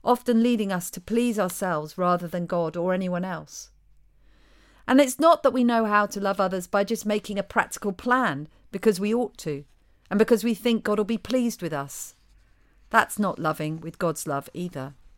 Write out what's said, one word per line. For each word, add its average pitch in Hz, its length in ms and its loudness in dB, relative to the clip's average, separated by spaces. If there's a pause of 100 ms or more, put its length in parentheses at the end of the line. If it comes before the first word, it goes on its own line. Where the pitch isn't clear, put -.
often 240 400 2
leading 220 280 2
us 175 200 -4
to 175 100 -12
please 233 380 0
ourselves 180 580 -2
rather 180 300 0
than 175 180 -4
God 170 300 -2
or 175 180 0
anyone 180 320 -2
else. 160 460 -12 (1160)
And 262 120 6
it's 262 200 4
not 320 240 6
that 262 100 4
we 247 100 2
know 233 220 2
how 208 220 4
to 202 120 -8
love 196 200 0
others 185 260 0
by 202 180 2
just 208 220 -4
making 208 320 -4
a 196 60 -2
practical - 500 -2
plan 196 540 0 (240)
because 196 280 2
we 208 140 -2
ought 240 260 -4
to, 147 240 -8 (460)
and 196 80 0
because 214 260 4
we 226 120 0
think 233 280 0
God 208 140 0
will 208 80 0
be 220 140 -2
pleased 233 420 -2
with 160 120 -6
us. - 420 -10 (720)
That's - 300 2
not 196 180 0
loving 156 440 -4
with 160 180 -12
God's 160 260 -2
love 139 260 -4
either. 147 440 -10 (220)